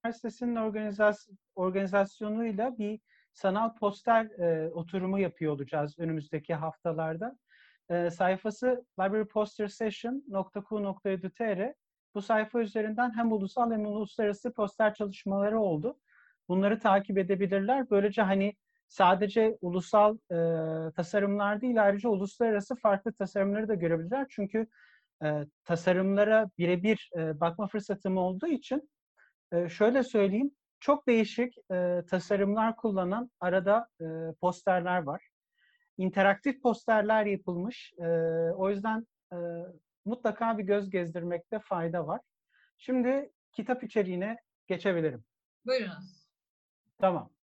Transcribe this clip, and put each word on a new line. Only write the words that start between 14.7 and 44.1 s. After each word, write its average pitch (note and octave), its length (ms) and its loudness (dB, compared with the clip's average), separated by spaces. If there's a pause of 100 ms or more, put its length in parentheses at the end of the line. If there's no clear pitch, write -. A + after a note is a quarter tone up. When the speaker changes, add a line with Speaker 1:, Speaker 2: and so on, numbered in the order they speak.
Speaker 1:
çalışmaları G3+ 680 -2
oldu. F#3 400 -2 (480)
Bunları G3+ 320 2
takip G3 380 4
edebilirler. G3 720 0
Böylece G3+ 320 2
hani G3 340 2 (320)
sadece G3+ 720 4
ulusal, G#3 560 2 (140)
e, E3+ 60 -2 (540)
tasarımlar G3+ 680 -2
değil, A#3 220 2
ayrıca G3+ 260 2
uluslararası G3+ 680 0
farklı G#3 380 0
tasarımları G3+ 540 -2
da A3 60 0
görebilirler. E3+ 560 -2
Çünkü, A3 380 -4 (560)
e, D3+ 220 -2 (180)
tasarımlara F#3+ 920 2
birebir, F3+ 600 0
e, D#3+ 220 -4
bakma E3+ 280 0
fırsatım G3 500 -4
olduğu F#3 300 -2
için, D4 420 -4 (640)
e, E3+ 180 0
şöyle A#3 340 4
söyleyeyim, A3 480 2 (280)
çok C#4+ 280 2
değişik, A#3 500 2 (140)
e, F3+ 380 0
tasarımlar G3+ 680 0
kullanan G3+ 640 -2
arada, F#3+ 480 2 (140)
e, D#3+ 40 -8 (360)
posterler F3+ 600 0
var. D3 260 -8 (680)
İnteraktif G3 640 0
posterler G#3+ 640 2
yapılmış. G3 720 -6
E, E3+ 80 -8 (500)
o F#3+ 140 0
yüzden, A3 380 -2 (260)
e, F3 40 -10 (680)
mutlaka A3+ 520 -2
bir G#3+ 60 -6
göz G3+ 260 0
gezdirmekte F3 680 -4
fayda E3+ 480 -4
var. G#3+ 140 -6 (560)
Şimdi C4 540 -2 (200)
kitap B3 320 -4
içeriğine G3+ 540 -2 (300)